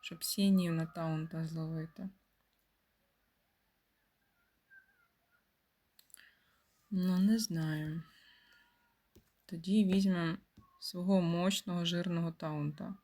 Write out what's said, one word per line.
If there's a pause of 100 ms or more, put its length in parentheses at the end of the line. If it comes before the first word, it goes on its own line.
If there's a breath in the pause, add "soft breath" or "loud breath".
щоб
синів
на
таунта
зловити? (4000 loud breath)
Ну,
не
знаю. (1400 soft breath)
Тоді
візьмемо (420)
свого
мощного,
жирного
таунта.